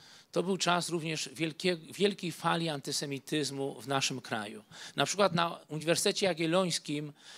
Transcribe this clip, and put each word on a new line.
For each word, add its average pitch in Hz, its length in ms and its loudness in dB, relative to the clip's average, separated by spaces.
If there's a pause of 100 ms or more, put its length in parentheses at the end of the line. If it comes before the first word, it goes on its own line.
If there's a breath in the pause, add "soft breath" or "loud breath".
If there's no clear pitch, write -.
(320 loud breath)
To 175 100 2
był 180 160 0
czas 170 300 2
również 160 440 -4
wielkie-, 165 440 0
wielkiej 165 560 0
fali 170 360 0
antysemityzmu 139 1120 -4
w 123 80 -14
naszym 135 320 0
kraju. 107 440 -6 (320 loud breath)
Na 139 100 4
przykład 185 280 4
na 170 340 2
Uniwersytecie 165 580 2
Jagiellońskim, 160 840 0 (260 loud breath)